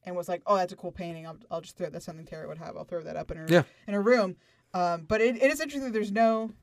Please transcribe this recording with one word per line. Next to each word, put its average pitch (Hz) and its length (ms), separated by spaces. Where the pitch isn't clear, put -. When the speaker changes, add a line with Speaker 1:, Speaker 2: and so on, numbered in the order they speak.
Speaker 1:
and 180 120
was 175 120
like, 175 180
"Oh, 208 100
that's 185 180
a - 20
cool 175 160
painting. 165 340
I'll, 160 120
I'll 165 120
just - 160
throw, 170 120
that's 165 160
something 160 200
Tara 156 220
would 156 120
have. - 180
I'll - 60
throw 170 180
that 160 140
up 156 160
in 160 60
her, 160 120
Speaker 2:
Yeah. 165 140
Speaker 1:
in 202 60
her 202 80
room." 208 340
Um, 175 340
but 214 140
it, 233 140
it 269 160
is 302 100
interesting 285 220
that 247 100
there's 208 180
no, 226 400